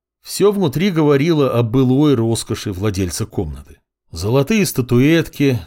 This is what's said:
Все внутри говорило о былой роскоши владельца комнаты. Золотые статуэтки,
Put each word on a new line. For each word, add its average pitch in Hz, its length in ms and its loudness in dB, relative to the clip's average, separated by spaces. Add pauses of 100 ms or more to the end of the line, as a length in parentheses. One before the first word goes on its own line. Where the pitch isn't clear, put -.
(220)
Все 202 300 0
внутри 190 380 -2
говорило 147 680 2
о 120 60 2
былой 131 520 2
роскоши 113 560 -4
владельца 92 540 -4
комнаты. 71 540 -10 (320)
Золотые 135 540 0
статуэтки, 135 1000 0